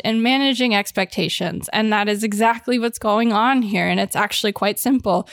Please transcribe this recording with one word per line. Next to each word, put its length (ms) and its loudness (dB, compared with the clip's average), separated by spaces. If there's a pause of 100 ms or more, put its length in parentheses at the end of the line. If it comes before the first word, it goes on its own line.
and 180 0
managing 500 2
expectations. 1000 -2
And 180 2
that 160 0
is 160 -2
exactly 560 0
what's 180 -4
going 360 2
on 280 2
here. 260 0
And 120 0
it's 160 -2
actually 380 0
quite 260 -2
simple. 540 0